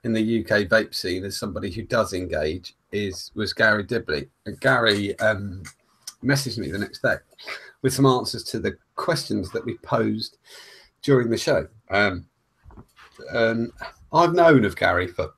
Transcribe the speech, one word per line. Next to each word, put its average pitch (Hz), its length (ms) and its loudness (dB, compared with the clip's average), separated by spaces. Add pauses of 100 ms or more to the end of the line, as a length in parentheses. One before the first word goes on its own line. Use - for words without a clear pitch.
in 117 100 -2
the 110 80 2
U 110 220 0
K 104 220 0
vape 110 280 0
scene 92 320 -6
as 98 120 -8
somebody 101 340 -6
who 110 100 -10
does 107 320 -2
engage 82 640 -6 (160)
is, 101 440 -6
was 104 180 -4
Gary 107 300 2
Dibley. 78 460 -4 (160)
And - 140 -12
Gary, 110 600 2
um, 101 440 -2 (600)
messaged 131 340 0
me 82 140 -6
the 95 80 -6
next - 220 -8
day 110 140 0 (680)
with 131 100 2
some 135 120 4
answers 123 380 2
to - 160 -8
the 92 160 -4 (200)
questions 107 560 -4
that - 120 -6
we 117 140 -8
posed 110 600 -2 (680)
during 123 260 4
the 117 80 0
show. 92 300 0 (220)
Um, 95 360 0 (1040)
and 113 400 0 (400)
I've 165 220 4
known 165 320 8
of 98 100 -2
Gary 90 320 2
for - 300 -6